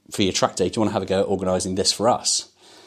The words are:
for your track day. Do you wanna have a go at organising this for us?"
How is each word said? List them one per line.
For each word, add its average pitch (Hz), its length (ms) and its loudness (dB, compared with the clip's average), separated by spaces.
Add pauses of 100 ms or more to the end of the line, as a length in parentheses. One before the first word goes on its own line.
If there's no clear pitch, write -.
(100)
for - 120 -2
your 92 100 2
track - 240 0
day. 92 120 2
Do 101 120 -4
you - 0 -
wanna 104 120 0
have 104 100 0
a 95 40 -8
go 95 140 2
at - 80 0
organising 92 480 0
this 95 160 0
for 104 160 0
us?" - 400 0 (380)